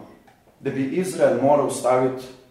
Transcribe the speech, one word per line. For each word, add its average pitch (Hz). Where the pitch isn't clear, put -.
da 139
bi 135
Izrael 160
moral 139
ustaviti 127